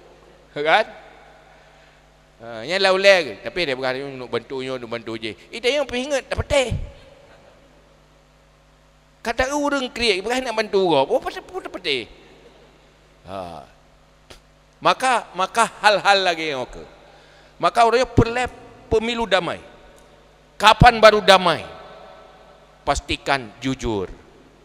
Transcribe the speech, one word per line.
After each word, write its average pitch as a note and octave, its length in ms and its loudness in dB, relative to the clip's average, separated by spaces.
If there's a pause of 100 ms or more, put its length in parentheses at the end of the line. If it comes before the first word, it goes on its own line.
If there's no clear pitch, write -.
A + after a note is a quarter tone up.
(500)
Kan? E3 400 0 (1500)
Ha, A#2 260 -14
ya F#3 160 -4
laulek, F#3+ 640 4
tapi D3+ 240 -4
dia B2+ 80 -2
bukan C3 400 -6
nak A#2+ 140 -12
bantu C3 340 -6
yo, C3 160 -8
nak A2+ 80 -14
bantu A2+ 300 -8
je. A2 160 -8 (160)
Eh, A3+ 80 -14
dia B3+ 200 -2
yang C#4 60 -2
pergi B3 220 -6
ingat, C4+ 200 -4
tak - 120 -6
patah. B3+ 320 0 (2500)
Kata B3+ 320 -4
orang C#4+ 400 -2
kriak, G3+ 320 0
bukan A#3+ 180 -2
nak A#3+ 140 -8
bantu G3 400 0
orang. C#3 160 2
Oh, C4 80 0
patah, F4+ 240 -10
patah, F#4 240 -14
patah. C#3+ 360 -4 (1200)
Ha. F#2+ 120 -12 (1400)
Maka, G#3 560 -2
maka F#3+ 320 -2 (160)
hal-hal G3 400 4
lagi D#3+ 320 -4
yang B2+ 80 -6
okey. E2 240 -16 (720)
Maka F#3 240 2
orangnya A#3+ 240 2
perlu A#3+ 400 0 (400)
pemilu A3+ 400 -2
damai. E3+ 320 -2 (1000)
Kapan A3 400 6
baru G#3+ 240 8
damai? F3+ 400 4 (1200)
Pastikan C#3 640 -4 (160)
jujur, A#2 480 -6 (540)